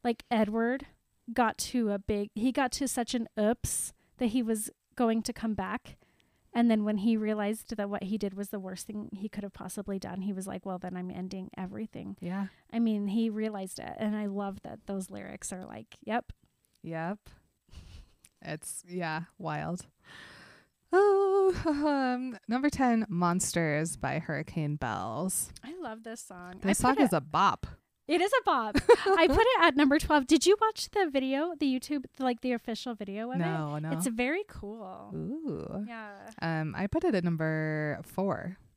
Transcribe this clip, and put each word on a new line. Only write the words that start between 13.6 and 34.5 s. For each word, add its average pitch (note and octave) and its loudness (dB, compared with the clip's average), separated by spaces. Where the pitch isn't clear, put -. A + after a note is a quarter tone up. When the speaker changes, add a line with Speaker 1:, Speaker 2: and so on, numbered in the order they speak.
Speaker 1:
it. - -10
And G#3+ -2
I G#3+ -4
love G3 -6
that A3 -12
those G3 -6
lyrics G3+ -10
are F#3 -10
like, - -16
"Yep." A3+ -4
Speaker 2:
Yep. E3 -6
It's, - -12
yeah, E3+ -4
wild. D#3 -6
Oh, G4 6
<laughs> - -
um, C4+ 0
number C4 2
ten, A#3 4
Monsters E3+ 2
by C3+ -2
Hurricane D3+ -4
Bells. A#2 -4
Speaker 1:
I C4+ -12
love A3+ -10
this A3+ -12
song. F3+ -16
Speaker 2:
This G3 2
Speaker 1:
I B3 6
put C4+ 4
Speaker 2:
song C#4+ 8
is G3 2
Speaker 1:
it E3+ 4
Speaker 2:
a C#3+ 2
bop. E3+ 2
Speaker 1:
It D#4+ 2
is G4 4
a B4+ 4
bop. A#3+ 2
Speaker 2:
<laughs> - 4
Speaker 1:
I F#4+ 6
put D4 6
it A4+ 6
at D#4+ 6
number C#4+ 6
twelve. D4 4
Did D4+ 6
you F#4 8
watch A4 0
the F#4+ 2
video, C4+ 0
the D#4 2
YouTube, B3+ 0
like, B3+ 0
the B3+ 0
official A#3 -6
video G#3 -8
of C4 -6
it? F3 0
Speaker 2:
No, D#3 -2
no. D#3 -4
Speaker 1:
It's E3+ -2
very B3+ 0
cool. G3+ -12